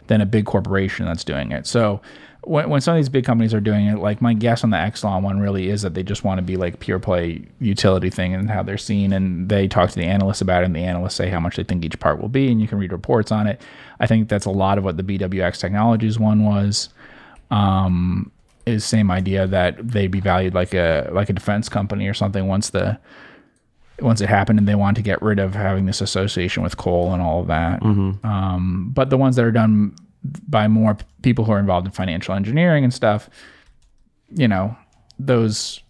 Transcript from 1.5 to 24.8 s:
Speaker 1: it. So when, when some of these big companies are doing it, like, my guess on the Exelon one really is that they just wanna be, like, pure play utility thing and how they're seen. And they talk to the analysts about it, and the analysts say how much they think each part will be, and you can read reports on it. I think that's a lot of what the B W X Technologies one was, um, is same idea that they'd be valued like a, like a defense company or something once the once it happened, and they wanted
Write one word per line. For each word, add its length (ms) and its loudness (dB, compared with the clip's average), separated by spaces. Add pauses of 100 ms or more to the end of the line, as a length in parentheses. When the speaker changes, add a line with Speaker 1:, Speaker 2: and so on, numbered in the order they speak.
Speaker 1:
it. 120 -6
So 360 0 (420)
when, 260 -2
when 120 2
some 140 2
of 40 4
these 80 2
big 160 0
companies 300 2
are 80 2
doing 260 2
it, 120 0
like, 220 -2
my 120 4
guess 320 0
on 60 2
the 60 2
Exelon 440 -2
one 180 0
really 300 0
is 140 -2
that 100 -4
they 100 -4
just 220 -6
wanna 160 0
be, 160 -4
like, 240 -4
pure 180 -2
play 440 -2 (180)
utility 480 2
thing 240 -2
and 160 -2
how 140 -2
they're 140 -6
seen. 360 0
And 340 -2
they 220 2
talk 220 2
to 40 -10
the 100 -4
analysts 360 0
about 220 2
it, 20 0
and 100 0
the 80 -4
analysts 320 -4
say 140 -4
how 100 -2
much 160 -4
they 80 -4
think 220 -4
each 120 -8
part 220 0
will 80 -8
be, 240 0
and 80 2
you 80 0
can 120 -4
read 120 -4
reports 400 -2
on 160 0
it. 140 -6 (400)
I 60 0
think 200 2
that's 180 -2
a 60 -2
lot 260 2
of 60 0
what 140 -2
the 60 -4
B 140 -4
W 240 -2
X 180 -2
Technologies 600 0
one 240 4
was, 460 0 (600)
um, 800 2 (360)
is 180 -2
same 260 2
idea 380 0
that 280 0 (120)
they'd 240 -2
be 80 -2
valued 340 0
like 200 -2
a, 400 0
like 160 0
a 40 0
defense 360 -4
company 400 -4
or 40 -2
something 340 -2
once 240 -2
the 280 -2 (1000)
once 220 2
it 80 0
happened, 300 4
and 80 4
they 80 4
wanted 220 2